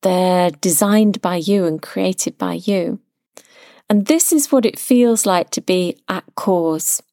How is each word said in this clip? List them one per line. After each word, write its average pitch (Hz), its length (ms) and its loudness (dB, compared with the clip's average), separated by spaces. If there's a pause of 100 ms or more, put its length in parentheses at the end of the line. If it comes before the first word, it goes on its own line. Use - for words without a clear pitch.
They're 180 480 2
designed 202 720 2
by 180 140 -2
you 185 280 0
and 160 180 -2
created - 560 -4
by 185 140 -4
you. 180 480 -4 (880)
And 208 180 2
this 320 260 2
is 294 180 0
what 254 160 2
it - 140 -4
feels 240 460 2
like 180 240 0
to - 100 -6
be 180 360 -2 (120)
at 190 160 -6 (100)
cause. 165 680 -2 (120)